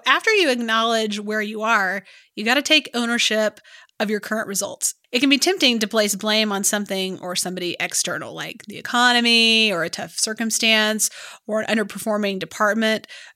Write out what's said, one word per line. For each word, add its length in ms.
after 260
you 180
acknowledge 680
where 220
you 220
are, 420
you 100
gotta 180
take 300
ownership 680
of 120
your 100
current 280
results. 460
It 100
can 100
be 80
tempting 400
to 100
place 260
blame 380
on 100
something 580
or 140
somebody 460
external, 540
like 320
the 100
economy 960
or 120
a 60
tough 280
circumstance 880
or 160
an 120
underperforming 640
department. 680